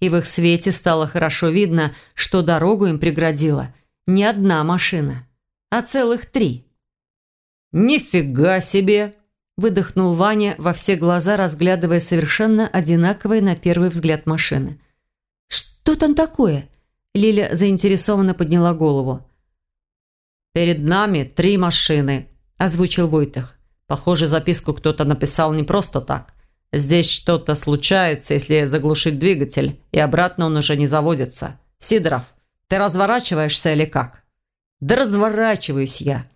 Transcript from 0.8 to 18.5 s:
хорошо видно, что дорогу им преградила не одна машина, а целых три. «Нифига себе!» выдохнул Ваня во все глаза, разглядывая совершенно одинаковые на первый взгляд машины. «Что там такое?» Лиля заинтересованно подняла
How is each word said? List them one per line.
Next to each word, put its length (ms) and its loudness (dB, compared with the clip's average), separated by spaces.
хорошо 420 -2
видно, 460 0
что 260 0
дорогу 460 2
им 120 -2
преградила 720 -2
не 180 2
одна 380 0
машина, 640 -4
а 140 -4
целых 420 0
три. 400 -2
«Нифига 880 2
себе!» 560 0
выдохнул 600 0
Ваня 420 0
во 160 -2
все 240 0
глаза, 400 0
разглядывая 640 0
совершенно 680 0
одинаковые 720 0
на 140 2
первый 340 0
взгляд 360 -2
машины. 560 -4
«Что 480 -2
там 200 2
такое?» 520 0
Лиля 400 2
заинтересованно 800 2
подняла 400 2